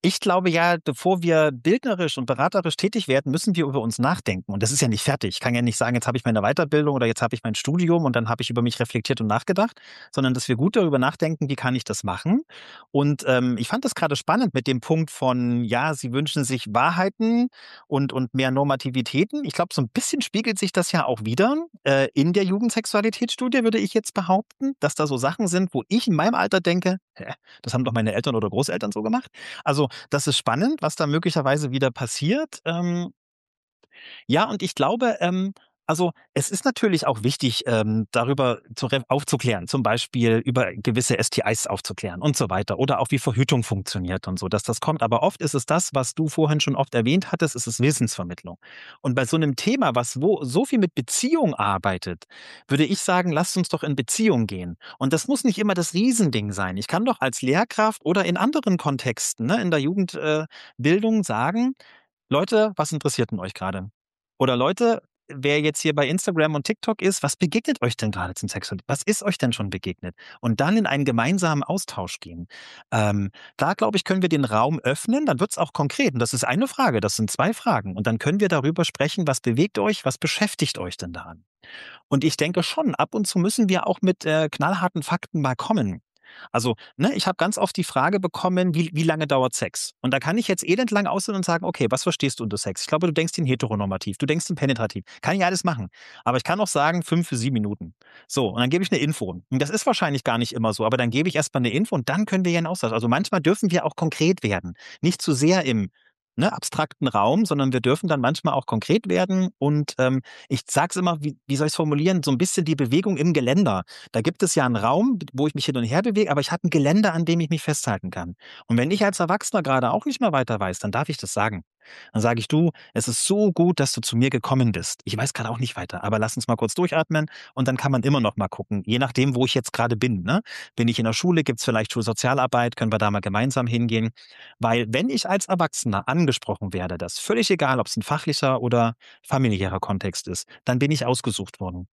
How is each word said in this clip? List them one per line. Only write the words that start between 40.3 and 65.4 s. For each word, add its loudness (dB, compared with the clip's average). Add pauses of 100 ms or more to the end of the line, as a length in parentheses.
über 0
gewisse 0
S 0
T -2
Is -2
aufzuklären -8
und 0
so 0
weiter -2
oder 2
auch 0
wie 0
Verhütung 2
funktioniert -4
und -4
so, -6
dass 0
das -4
kommt. -2
Aber 2
oft 0
ist -2
es -2
das, 0
was 0
du 0
vorhin 2
schon 0
oft 0
erwähnt 2
hattest, -2
ist -6
es -6
Wissensvermittlung. -2 (420)
Und -2
bei 2
so 0
einem 2
Thema, 0
was -2
wo, 2
so 0
viel 0
mit 0
Beziehung 0
arbeitet, -2 (420)
würde 4
ich 0
sagen, 2
lasst 0
uns 0
doch -4
in -2
Beziehung 2
gehen. -8 (200)
Und 0
das 0
muss 0
nicht 2
immer 2
das -2
Riesending 2
sein. -4
Ich -8
kann 0
doch -2
als -2
Lehrkraft 0
oder 2
in 0
anderen 2
Kontexten, -2
ne, 2
in 0
der 2
Jugend-, 0
äh, 0 (320)
Bildung 2
sagen, 0 (540)
„Leute, 2
was -2
interessiert -2
denn -4
euch -8
gerade?“ -6 (480)
Oder 2
„Leute, 2 (280)
wer 0